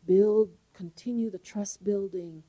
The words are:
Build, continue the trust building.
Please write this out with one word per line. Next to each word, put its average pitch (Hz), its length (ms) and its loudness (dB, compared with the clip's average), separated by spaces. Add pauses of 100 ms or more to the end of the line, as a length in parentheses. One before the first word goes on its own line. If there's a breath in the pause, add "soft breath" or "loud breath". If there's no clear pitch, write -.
Build, 208 440 4 (240)
continue 226 580 -6
the 185 80 -12
trust - 440 -8
building. 185 640 -4